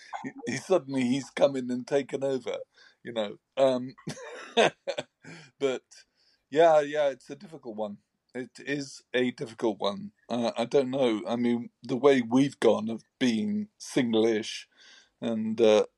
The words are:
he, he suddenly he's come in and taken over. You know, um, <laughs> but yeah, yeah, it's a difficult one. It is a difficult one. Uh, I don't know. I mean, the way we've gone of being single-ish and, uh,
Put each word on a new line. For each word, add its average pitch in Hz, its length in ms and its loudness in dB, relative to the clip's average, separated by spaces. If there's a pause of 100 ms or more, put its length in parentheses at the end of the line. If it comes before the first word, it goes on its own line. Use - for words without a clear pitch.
(240)
he, 135 80 -10 (160)
he 123 100 -4
suddenly 135 460 0
he's 127 260 -2
come 139 260 2
in 123 160 -6
and 123 160 -8
taken 143 360 -2
over. 120 340 -4 (460)
You 120 100 -14
know, 107 240 -6 (200)
um, 131 380 0 (600)
<laughs> - 1040 -4
but 131 240 0 (640)
yeah, 156 320 6
yeah, 147 280 0
it's 127 200 -12
a 143 60 -12
difficult 139 420 -16
one. 104 200 -6 (380)
It 123 240 -8
is 139 440 -8 (100)
a 123 180 0
difficult 113 480 -6
one. 98 320 -6 (180)
Uh, 117 280 -2
I 139 80 -2
don't 131 260 0
know. 123 360 0
I 113 80 -4
mean, 120 340 -2 (140)
the 123 140 -4
way 135 240 6
we've 131 380 2
gone 107 300 2
of 113 140 -8 (160)
being 107 580 0
single-ish 113 880 0 (540)
and, 110 400 -4
uh, 107 260 6 (100)